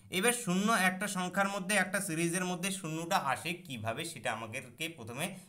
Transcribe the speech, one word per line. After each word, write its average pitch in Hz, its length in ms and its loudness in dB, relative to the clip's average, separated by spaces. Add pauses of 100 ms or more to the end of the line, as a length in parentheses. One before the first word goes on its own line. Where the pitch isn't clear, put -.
(100)
এবার 202 220 4
শূন্য 202 400 2
একটা 185 340 4
সংখ্যার 190 420 0
মধ্যে, 202 280 0
একটা 190 240 2
সিরিজের 170 440 0
মধ্যে 180 260 -2
শূন্যটা 170 460 0
আসে 143 360 0
কিভাবে, 127 520 -4
সেটা 123 280 -4
আমাদেরকে 123 560 -6
প্রথমে 135 480 -6 (120)